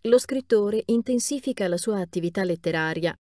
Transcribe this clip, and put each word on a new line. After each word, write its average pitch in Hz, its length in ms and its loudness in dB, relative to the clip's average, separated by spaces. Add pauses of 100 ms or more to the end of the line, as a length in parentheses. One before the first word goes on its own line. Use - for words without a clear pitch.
lo 240 140 6
scrittore 220 680 0
intensifica 240 800 0
la 175 80 0
sua 202 240 -2
attività 175 420 -4
letteraria, 165 720 -2 (160)